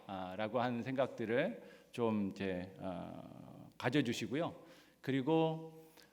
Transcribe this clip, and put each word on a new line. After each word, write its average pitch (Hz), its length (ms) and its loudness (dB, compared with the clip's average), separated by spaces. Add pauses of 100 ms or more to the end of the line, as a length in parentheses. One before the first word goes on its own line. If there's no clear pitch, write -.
아, 92 300 -6
라고 107 240 2
하는 120 220 2
생각들을 127 800 0 (300)
좀 107 420 2
이제, 92 360 -2 (100)
어, 87 1000 -10
가져주시고요. 123 760 2 (460)
그리고, 160 720 2 (400)